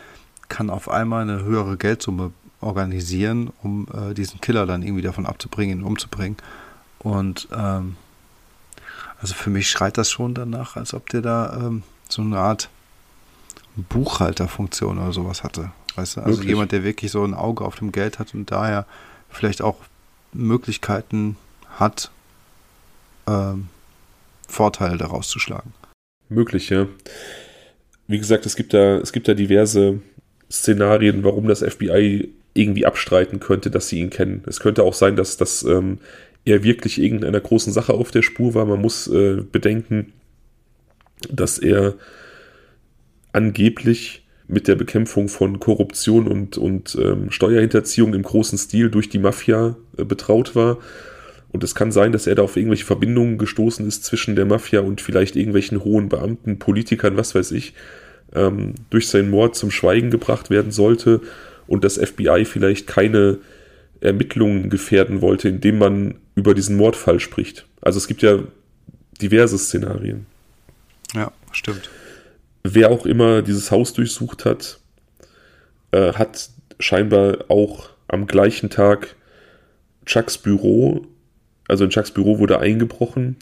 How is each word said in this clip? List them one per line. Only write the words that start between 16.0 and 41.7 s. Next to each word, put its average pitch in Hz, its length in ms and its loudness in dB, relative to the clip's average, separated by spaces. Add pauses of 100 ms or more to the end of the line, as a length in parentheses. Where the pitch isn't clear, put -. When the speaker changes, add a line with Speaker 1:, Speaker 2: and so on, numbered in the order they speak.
Speaker 1:
du? 107 60 -12
Also 107 160 0
Speaker 2:
Möglich. 98 100 -6
Speaker 1:
jemand, 104 240 -2
der 95 120 -2
wirklich 104 260 -6
so 104 120 -2
ein 101 120 -4
Auge 110 300 -6
auf 101 120 -10
dem 104 160 -8
Geld 101 260 -6
hat - 160 -12
und 104 160 -10
daher 101 360 -4 (420)
vielleicht - 340 -6
auch - 140 -2 (560)
Möglichkeiten 110 1040 -4 (320)
hat, - 420 -4 (1200)
ähm, 98 400 -4 (800)
Vorteile 98 480 0
daraus 82 320 -6
zu - 100 -8
schlagen. - 340 -8 (580)
Speaker 2:
Möglich, 110 400 -2
ja. 98 160 2 (1200)
Wie 104 100 0
gesagt, 107 280 2
es 104 100 -6
gibt - 180 -4
da, 98 240 6
es - 140 -8
gibt 113 160 -6
da 107 60 6
diverse 101 640 4 (500)
Szenarien, 104 760 2
warum 101 220 2
das 104 160 2
F - 160 -4
B 92 120 -4
I 101 440 2 (220)
irgendwie 104 300 2
abstreiten - 540 0
könnte, - 300 -2
dass - 180 -4
sie 85 100 -4
ihn 87 120 -4
kennen. 95 360 -4
Es - 140 -10
könnte 104 240 4
auch 92 100 2
sein, 98 220 2
dass, - 200 -2
dass, - 280 -4
ähm, 92 340 0 (460)
er 104 180 4
wirklich 110 380 0
irgendeiner 104 400 0
großen 113 320 2
Sache 117 220 2
auf 113 180 -2
der 113 100 2
Spur 117 320 0
war. 110 100 2
Man 101 160 0
muss, - 280 -2
äh, 98 420 2
bedenken, 107 640 -2 (1160)
dass 92 300 -4
er 98 360 2 (1400)